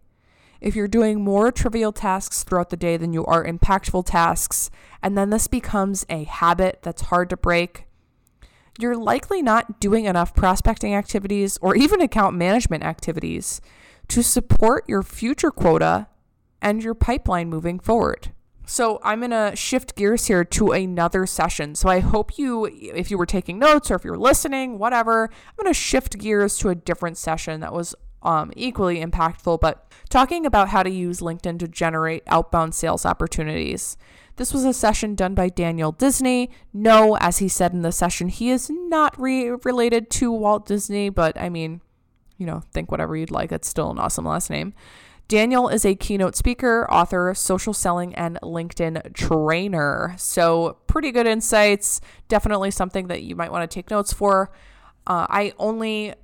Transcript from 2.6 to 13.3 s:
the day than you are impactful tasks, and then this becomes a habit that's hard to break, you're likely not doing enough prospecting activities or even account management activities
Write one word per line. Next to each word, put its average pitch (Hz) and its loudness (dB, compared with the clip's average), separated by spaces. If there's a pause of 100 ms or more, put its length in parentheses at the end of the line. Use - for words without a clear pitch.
the 175 -6
day 170 0
than 165 -4
you 160 -2
are 165 2
impactful 185 0
tasks, - 0 (320)
and 196 0
then 196 2
this 220 0
becomes 196 -2
a 160 -6
habit 175 2
that's - -8
hard 180 0
to 180 -4
break, 175 -2 (920)
you're 240 -2
likely 240 -2
not 226 0
doing 214 2
enough 175 0
prospecting 208 2
activities 202 -2
or 190 2
even 302 4
account 208 2
management 180 0
activities - -6 (460)